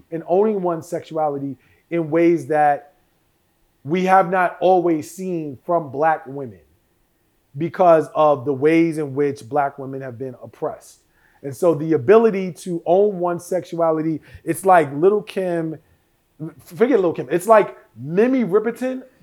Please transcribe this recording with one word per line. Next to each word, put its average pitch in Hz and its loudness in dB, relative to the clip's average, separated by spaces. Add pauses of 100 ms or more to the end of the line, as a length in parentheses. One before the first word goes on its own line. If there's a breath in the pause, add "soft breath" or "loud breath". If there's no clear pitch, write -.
(120)
and 160 -10
owning 202 2
one's 170 -4
sexuality 147 -6 (320)
in 165 -4
ways 165 2
that 147 0 (920)
we 180 -2
have 185 4
not 185 0
always 170 2
seen 165 -8
from 165 -4
black 156 -2
women. 127 -14 (1000)
Because 165 4
of 147 2
the 143 -2
ways 160 2
in 147 -6
which 143 -4
Black 139 -4
women 135 -12
have 127 -14
been 127 -12
oppressed. - -12 (440)
And 135 -10
so 170 2
the 156 -2
ability 190 4
to 170 -8
own 190 2
one's 175 -4
sexuality, 160 -2 (220 soft breath)
it's 160 -6
like 165 4
Lil' 196 2
Kim, 170 -6 (840)
forget 220 0
Lil' 170 0
Kim, 147 -8
it's 175 -2
like 214 4 (200)
Mimi 202 0
Riperton 233 -4 (200)